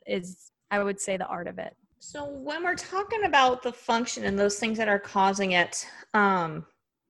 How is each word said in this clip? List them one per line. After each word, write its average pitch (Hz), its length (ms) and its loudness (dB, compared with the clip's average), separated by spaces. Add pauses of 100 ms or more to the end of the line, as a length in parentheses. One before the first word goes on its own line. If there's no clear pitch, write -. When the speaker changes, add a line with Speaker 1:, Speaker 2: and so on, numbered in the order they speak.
Speaker 1:
is, 185 460 -8 (180)
I 202 100 0
would 202 200 -2
say, 190 160 -4
the 185 100 -4
art 175 220 -8
of 185 100 -12
it. - 180 -10 (220)
Speaker 2:
So 294 280 -12
when 285 360 -8
we're 359 140 -2
talking 415 480 -4
about 262 380 4
the 240 100 -4
function 233 540 -2
and 196 120 0
those 202 220 2
things 220 180 -2
that 220 100 0
are 202 100 4
causing 196 540 2
it, - 320 2 (280)
um, 180 540 2 (440)